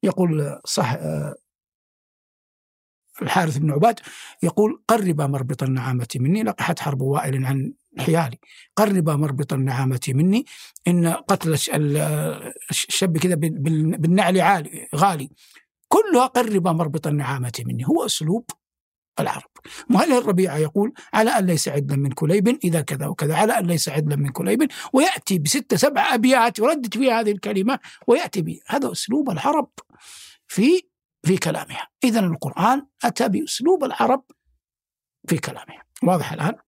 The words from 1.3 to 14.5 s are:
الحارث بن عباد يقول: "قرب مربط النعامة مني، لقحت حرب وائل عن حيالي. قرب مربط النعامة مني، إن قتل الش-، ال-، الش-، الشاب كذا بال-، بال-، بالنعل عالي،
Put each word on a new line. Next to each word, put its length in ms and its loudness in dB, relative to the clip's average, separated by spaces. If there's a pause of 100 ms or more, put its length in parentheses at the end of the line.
الحارث 360 0
بن 120 0
عباد 300 0 (420)
يقول: 460 0
"قرب 320 2
مربط 420 -4
النعامة 540 -2
مني، 260 0
لقحت 380 -2
حرب 220 -4
وائل 420 -2
عن 280 -2 (260)
حيالي. 400 0 (380)
قرب 340 2
مربط 420 0
النعامة 560 0
مني، 360 2 (440)
إن 200 4
قتل 440 0
الش-، 180 -2
ال-، 260 2 (760)
الش-، 180 -4
الشاب 300 0
كذا 160 2
بال-، 240 -2
بال-، 400 0
بالنعل 420 2
عالي، 540 0